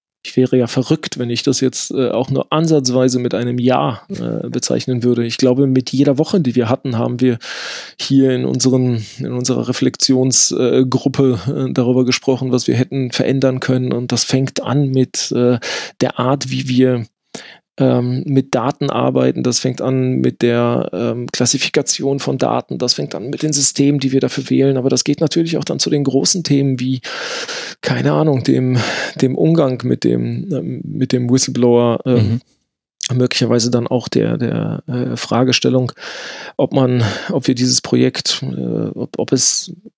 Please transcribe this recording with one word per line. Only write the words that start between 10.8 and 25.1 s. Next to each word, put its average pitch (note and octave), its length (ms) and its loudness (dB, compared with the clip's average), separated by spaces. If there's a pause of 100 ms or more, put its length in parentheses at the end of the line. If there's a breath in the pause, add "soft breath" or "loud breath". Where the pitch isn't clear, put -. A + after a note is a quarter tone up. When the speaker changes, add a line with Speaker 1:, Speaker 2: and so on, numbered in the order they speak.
Speaker 1:
Gruppe, B2+ 640 2
äh, C3+ 260 -4
darüber B2+ 320 2
gesprochen, B2+ 480 0
was B2 140 0
wir B2 80 2
hätten C3 380 -2
verändern C3 480 0
können. B2+ 340 0
Und B2 180 -4
das A#2+ 120 0
fängt C3+ 380 -2
an C#3 280 0
mit, - 420 0
äh, B2 260 2 (440 loud breath)
der B2+ 160 -2
Art, C3 320 0
wie C3 180 -4
wir, B2+ 380 2 (720 loud breath)
ähm, B2 480 2
mit C3+ 280 2
Daten C3+ 360 -2
arbeiten. B2+ 520 2
Das B2 160 0
fängt B2+ 220 -4
an C3 360 0
mit B2+ 260 0
der, A#2+ 500 0
ähm, A#2 400 -4
Klassifikation C#3 840 0
von C3+ 180 -4
Daten. B2 400 -2
Das B2 160 -4
fängt C#3+ 220 -8
an G#2 160 -8
mit - 120 -8
den D#3 120 0
Systemen, C#3 460 2
die C3 120 0
wir C3+ 80 4
dafür C3 300 -2
wählen. C3+ 260 4
Aber B2+ 140 0
das B2+ 120 0
geht C#3+ 200 0